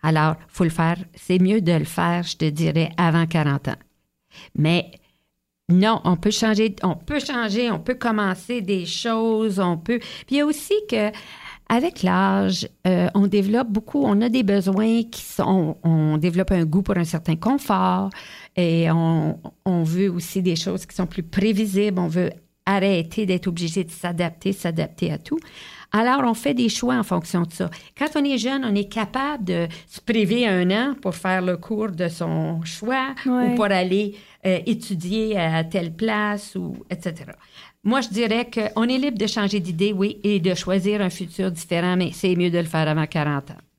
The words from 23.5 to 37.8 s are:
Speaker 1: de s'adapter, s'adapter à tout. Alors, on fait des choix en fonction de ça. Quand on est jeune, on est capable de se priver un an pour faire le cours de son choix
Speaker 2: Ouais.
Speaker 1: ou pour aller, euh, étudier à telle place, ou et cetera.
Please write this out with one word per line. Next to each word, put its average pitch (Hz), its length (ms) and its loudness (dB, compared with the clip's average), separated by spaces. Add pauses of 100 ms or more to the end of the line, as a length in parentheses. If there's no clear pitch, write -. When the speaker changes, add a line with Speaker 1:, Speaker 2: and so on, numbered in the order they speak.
Speaker 1:
de 165 80 -8
s'adapter, 175 640 -4
s'adapter 170 580 -2
à 156 60 -4
tout. 302 220 -4 (520)
Alors, 247 320 2
on 233 120 2
fait 277 180 -2
des 240 160 2
choix 247 280 0
en 233 60 0
fonction 175 380 -2
de 165 100 -4
ça. 165 200 -6 (260)
Quand 302 180 -2
on 294 80 2
est 277 140 0
jeune, 262 260 -2
on 208 120 0
est 202 160 0
capable 254 520 -4
de 170 240 -2 (200)
se - 120 -20
priver 226 480 2
un 180 220 2
an 240 320 0
pour 175 140 -4
faire 185 260 -2
le 180 160 -2
cours 214 320 -4
de 175 200 -4
son 165 540 -4
choix 262 520 -4 (100)
Speaker 2:
Ouais. 247 220 2
Speaker 1:
ou 247 80 2
pour 220 100 2
aller, 196 500 0 (300)
euh, 185 220 2
étudier 214 720 -2
à 160 240 0
telle 165 320 -4
place, 208 580 -2
ou 180 240 -6 (140)
et 180 100 -6
cetera. 165 300 -10 (520)